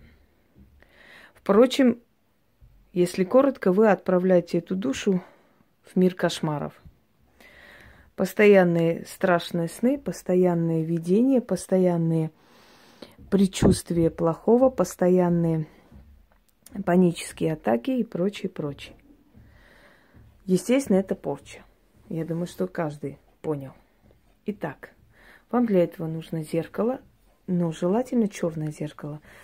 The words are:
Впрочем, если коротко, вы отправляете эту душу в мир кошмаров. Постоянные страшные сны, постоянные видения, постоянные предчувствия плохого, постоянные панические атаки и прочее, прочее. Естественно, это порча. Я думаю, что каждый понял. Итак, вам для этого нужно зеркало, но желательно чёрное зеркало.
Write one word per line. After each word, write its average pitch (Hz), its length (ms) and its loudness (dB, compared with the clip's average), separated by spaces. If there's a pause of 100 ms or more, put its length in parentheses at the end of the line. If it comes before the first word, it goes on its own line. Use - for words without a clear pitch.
(1300)
Впрочем, 247 680 4 (920)
если 175 300 0
коротко, 254 480 2
вы 214 180 4
отправляете 180 680 2
эту 170 160 -6
душу 196 480 -2 (640)
в - 100 -20
мир 180 220 2
кошмаров. 156 560 -4 (1400)
Постоянные 180 880 4
страшные 170 640 -2
сны, 262 280 -2
постоянные 175 880 0
видения, 180 580 0
постоянные 175 920 0 (960)
предчувствия 185 800 2
плохого, 220 580 2
постоянные 175 1000 0 (1160)
панические 170 680 0
атаки 240 400 -2
и 247 100 0
прочее, 196 460 -6
прочее. - 480 -12 (1500)
Естественно, 202 500 0
это 190 180 -2
порча. - 480 -10 (460)
Я 165 160 -8
думаю, 170 240 -6
что - 180 -6
каждый 147 520 -8 (220)
понял. 143 320 -8 (760)
Итак, - 480 -10 (600)
вам 240 120 0
для 185 180 4
этого 165 240 -6
нужно 160 340 -8
зеркало, 190 580 -4 (460)
но 175 240 -2
желательно 220 560 -2
чёрное 160 460 -6
зеркало. 151 480 -12 (240)